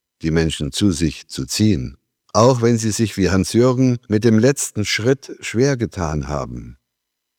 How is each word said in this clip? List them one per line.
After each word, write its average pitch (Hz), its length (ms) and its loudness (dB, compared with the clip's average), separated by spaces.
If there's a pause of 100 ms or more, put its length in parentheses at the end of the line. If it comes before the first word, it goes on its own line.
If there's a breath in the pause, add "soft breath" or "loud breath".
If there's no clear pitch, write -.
(220)
die 80 100 -2
Menschen 78 400 -2
zu 104 200 2
sich 76 360 -2
zu 69 180 -10
ziehen, 82 520 -2 (380)
auch 120 260 4
wenn 117 160 2
sie 110 140 -2
sich 113 240 -2
wie 90 140 0
Hans-Jürgen 120 680 2 (120)
mit 107 160 0
dem 110 120 6
letzten 117 460 0
Schritt - 560 -4
schwer 131 380 -2
getan 80 500 -4
haben. 62 500 -8 (600)